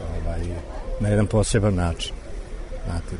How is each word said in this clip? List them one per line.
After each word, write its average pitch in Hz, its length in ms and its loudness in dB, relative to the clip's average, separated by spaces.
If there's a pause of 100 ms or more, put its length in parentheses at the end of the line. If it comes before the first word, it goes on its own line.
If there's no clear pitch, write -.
(160)
ovaj, 82 240 0 (600)
na 101 80 2
jedan 104 180 6
poseban 104 480 4
način. 87 380 0 (720)
Znate, 87 360 -4